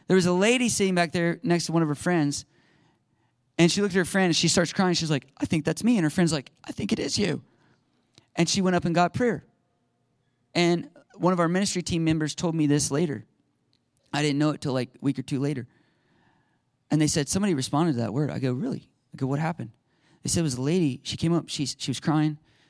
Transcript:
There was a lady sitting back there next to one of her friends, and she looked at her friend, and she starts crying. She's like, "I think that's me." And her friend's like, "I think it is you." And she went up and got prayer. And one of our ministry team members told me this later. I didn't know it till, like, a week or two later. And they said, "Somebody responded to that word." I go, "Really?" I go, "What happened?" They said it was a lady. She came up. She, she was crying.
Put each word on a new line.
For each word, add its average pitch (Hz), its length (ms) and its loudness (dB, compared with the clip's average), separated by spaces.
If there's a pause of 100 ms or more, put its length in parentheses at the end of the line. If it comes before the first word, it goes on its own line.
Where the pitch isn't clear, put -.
There 180 80 6
was 180 100 4
a 180 60 2
lady 233 360 4
sitting 190 280 0
back 170 160 0
there 170 320 0
next 170 220 2
to 160 60 -6
one 165 100 4
of 156 60 2
her 147 60 0
friends, 151 520 -2 (1120)
and 170 120 6
she 202 120 0
looked 196 120 -2
at 196 40 4
her 180 60 2
friend, 190 220 0
and 165 100 2
she 170 120 2
starts 170 240 2
crying. 180 220 2
She's 156 160 -2
like, 139 160 -2 (120)
"I - 80 -4
think 156 180 -2
that's 160 200 -4
me." 240 120 4
And 175 80 0
her - 60 2
friend's 170 220 2
like, 139 200 -6 (120)
"I - 80 -14
think 214 200 -4
it 214 60 -2
is - 200 -4
you." 185 240 -2 (920)
And 165 140 0
she 196 140 0
went 185 140 2
up 175 80 0
and 170 100 0
got 175 200 2
prayer. 233 300 -2 (1120)
And 170 360 2 (240)
one 185 180 2
of 175 80 0
our 165 80 4
ministry 185 340 0
team 165 220 -2
members 156 300 0
told 170 200 -2
me 156 120 2
this 143 240 2
later. 139 340 -2 (880)
I 147 100 0
didn't 147 160 0
know 151 120 2
it 143 100 -6
till, 147 120 -4
like, 127 220 -2
a - 60 -20
week 135 180 -2
or 127 40 -6
two 131 180 -4
later. 139 260 -4 (1200)
And 156 100 2
they 151 60 4
said, 143 220 0
"Somebody 196 260 0
responded 147 380 0
to 120 60 -2
that 110 140 -2
word." 139 180 -2
I - 80 -6
go, 127 140 -2
"Really?" 196 360 -6 (240)
I - 40 -20
go, 135 100 -4
"What 139 120 -4
happened?" 156 320 -6 (520)
They 135 60 -6
said 175 120 0
it 170 40 2
was 139 100 0
a 123 80 -6
lady. 147 400 0
She - 140 -8
came 165 180 0
up. 160 140 -2
She, - 180 -4
she - 240 -8
was 120 100 -4
crying. 151 380 0 (320)